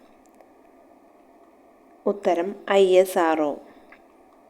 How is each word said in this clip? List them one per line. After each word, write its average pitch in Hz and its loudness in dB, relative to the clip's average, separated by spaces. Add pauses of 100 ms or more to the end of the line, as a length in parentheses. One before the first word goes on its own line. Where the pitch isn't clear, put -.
(2000)
ഉത്തരം, 202 -4 (160)
ഐ 196 4 (180)
എസ് 190 -2 (100)
ആർ 156 -2
ഒ. 147 -4 (960)